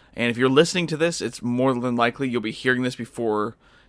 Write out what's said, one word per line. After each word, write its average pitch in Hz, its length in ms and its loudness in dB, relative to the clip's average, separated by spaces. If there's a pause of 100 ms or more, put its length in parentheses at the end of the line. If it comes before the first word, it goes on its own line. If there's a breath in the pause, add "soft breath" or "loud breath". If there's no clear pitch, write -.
(140 soft breath)
And 120 160 0
if 110 60 -4
you're 127 140 4
listening 170 380 4
to 160 100 -4
this, 170 240 0
it's 117 180 -6
more 127 320 0
than 120 240 -2
likely 120 320 0
you'll 120 140 -2
be 107 80 -6
hearing 127 320 0
this 127 140 -2
before 113 600 -2 (320 soft breath)